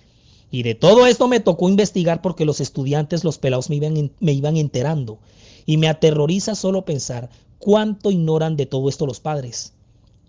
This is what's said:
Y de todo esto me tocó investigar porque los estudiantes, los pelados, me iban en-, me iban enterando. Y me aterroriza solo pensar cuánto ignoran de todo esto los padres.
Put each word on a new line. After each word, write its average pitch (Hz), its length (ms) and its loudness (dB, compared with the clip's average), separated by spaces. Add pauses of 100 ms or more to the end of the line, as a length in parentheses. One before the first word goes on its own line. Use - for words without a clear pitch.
(520)
Y 123 120 -4
de 117 100 -2
todo 208 320 6
esto 247 220 4
me 247 120 2
tocó 180 300 0
investigar 180 540 0
porque 170 200 -4
los 151 160 0
estudiantes, 147 640 -4
los 156 140 -2
pelados, 127 320 -2
me 151 60 -2
iban 151 220 -2
en-, 147 220 -2
me 160 120 0
iban 147 260 0
enterando. 135 640 -4 (480)
Y 156 100 2
me 160 100 4
aterroriza 156 680 2
solo 185 300 -2
pensar 123 440 -8 (300)
cuánto 214 500 0
ignoran 160 460 0
de 143 100 -2
todo 135 240 -2
esto 147 160 -4
los 123 140 -6
padres. 143 540 -10 (560)